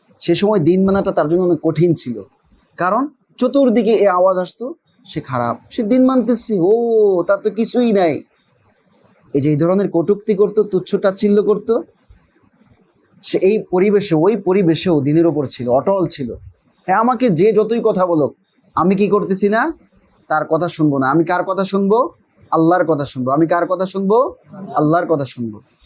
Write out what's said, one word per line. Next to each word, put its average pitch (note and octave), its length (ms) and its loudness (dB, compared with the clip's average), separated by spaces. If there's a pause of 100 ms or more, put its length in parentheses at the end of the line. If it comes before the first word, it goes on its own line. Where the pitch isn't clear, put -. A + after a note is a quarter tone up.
(200)
সে E3+ 160 0
সময় G3+ 240 0
দিন F3+ 260 2
মানাটা G3 260 0
তার E3 160 0
জন্য E3+ 140 0
অনেক F3 220 0
কঠিন D#3+ 300 2
ছিল। A2+ 300 -6 (540)
কারণ G#3 300 -2 (300)
চতুর্দিকে A#3+ 540 2
এ G3+ 160 4
আওয়াজ F3+ 300 2
আসতো, A3+ 360 -8 (320)
"সে - 160 -10
খারাপ, A#2+ 360 -4 (140)
সে B3 120 -4
দিন B3+ 220 4
মানতেছে, A#3 540 0
ও, G#3+ 680 2
তার G3 100 2
তো G#3 120 -4
কিছুই A3+ 440 0
নাই।" F3 300 0 (1080)
এই C#3+ 80 0
যে C#3+ 80 0
এই D3+ 60 2
ধরনের F3+ 360 0
কটূক্তি G3+ 420 0
করতো, G3+ 300 0
তুচ্ছ F#3+ 320 -4
তাচ্ছিল্য G3+ 480 0
করতো, A3+ 400 -2 (1400)
সে - 140 -6
এই G#3 340 0
পরিবেশে, F#3+ 440 0
ওই G3 220 2
পরিবেশেও F3 640 0
দিনের D#3 260 2
ওপর D3 180 -2
ছিল, A#2+ 240 -8
অটল D#3+ 380 0
ছিল। B2 260 -10 (520)
হ্যাঁ, F#3+ 120 0
আমাকে A#3+ 320 0
যে F#3 220 2
যতই G#3+ 320 0
কথা F#3 220 0
বলুক, D#3 300 0 (400)
আমি F3+ 200 2
কি G3+ 120 2
করতেছি F#3+ 420 0
না? B3 240 -2 (540)
তার D3+ 180 -2
কথা D#3+ 220 -2
শুনবো D3+ 300 0
না। C3+ 120 0
আমি D#3+ 140 2
কার F3 200 -2
কথা F#3+ 200 -4
শুনবো? G3+ 460 0 (420)
আল্লাহর E3 340 2
কথা C#3+ 200 -2
শুনবো। B2+ 260 -6
আমি D#3 160 2
কার F3 200 0
কথা F3+ 180 -4
শুনবো? G3 500 -2 (400)
আল্লাহর D#3 300 0
কথা D3 200 -2
শুনবো। A2+ 360 -12 (240)